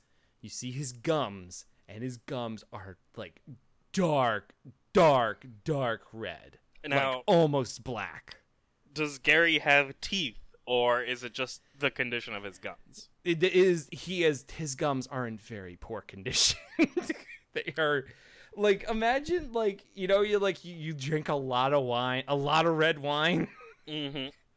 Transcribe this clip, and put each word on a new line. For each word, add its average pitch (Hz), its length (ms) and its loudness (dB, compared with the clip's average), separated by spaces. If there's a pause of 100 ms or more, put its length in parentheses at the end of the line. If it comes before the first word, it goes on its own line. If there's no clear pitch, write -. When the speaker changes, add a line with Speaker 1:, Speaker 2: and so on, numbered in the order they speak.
(400)
Speaker 1:
you 110 100 -16
see 123 200 -10
his 127 220 -8
gums, 110 720 -4 (240)
and 107 140 -12
his 123 160 -8
gums 117 440 -8 (100)
are, 95 260 -16 (180)
like, 95 240 -14 (520)
dark, 135 600 0 (380)
dark, 135 540 4 (180)
dark 131 380 -2 (100)
red. 92 460 -12 (280)
Speaker 2:
Now, 139 300 2
Speaker 1:
Like, 127 100 -10
almost 147 560 4
black. 101 540 -10 (560)
Speaker 2:
does 147 260 -4
Gary 156 400 4
have 143 440 4
teeth, 170 340 -6 (300)
or 120 360 2
is 123 220 -6
it 117 80 -10
just - 300 -8 (160)
the 139 120 0
condition 120 440 -4
of 101 100 -8
his 98 140 -12
gums? - 500 -14 (160)
Speaker 1:
It 170 180 -2
is, 180 480 4
he 175 340 -6
is, 151 200 2 (120)
his 147 180 -6
gums 135 320 -2
are 127 200 -6
in 110 120 -10
very 92 420 -14
poor 107 220 -10
condition. - 560 -2 (200)
<laughs> 320 100 4 (640)
They - 260 -6
are, 147 260 2 (520)
like, 202 320 2
imagine, 269 640 0
like, 214 400 -2
you 190 140 -6
know, 196 140 4
you, 208 180 2
like, 196 260 0
you, 175 80 -14
you 160 200 -8
drink 151 360 -4
a 160 60 0
lot 131 380 2
of 143 100 4
wine, 127 460 0
a 143 80 0
lot 147 280 2
of 165 140 2
red 156 220 2
wine, 151 520 0
<laughs> - 360 -20
Speaker 2:
Mm-hmm. 143 400 -6 (280)